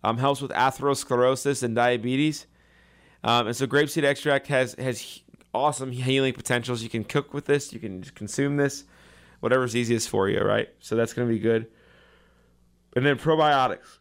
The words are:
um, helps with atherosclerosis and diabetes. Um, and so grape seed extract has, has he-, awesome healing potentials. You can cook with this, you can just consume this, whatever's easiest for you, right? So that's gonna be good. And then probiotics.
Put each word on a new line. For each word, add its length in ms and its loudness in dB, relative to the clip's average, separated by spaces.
um, 140 0
helps 220 0
with 120 -8
atherosclerosis 1120 2
and 100 -2
diabetes. 720 0
Um, 240 2
and 80 -4
so 100 -2
grape 240 2
seed 140 -2
extract 420 0
has, 280 0
has 260 -6
he-, 240 -16
awesome 380 -2
healing 440 0
potentials. 500 -4
You 40 -10
can 140 -4
cook 320 -4
with 120 -8
this, 260 0
you 80 -14
can 220 -10
just 120 -20
consume 420 -4
this, 280 0
whatever's 340 2
easiest 340 0
for 200 2
you, 120 0
right? 280 0
So 160 -6
that's 180 0
gonna 160 -2
be 120 0
good. 260 0
And 100 2
then 140 2
probiotics. 840 2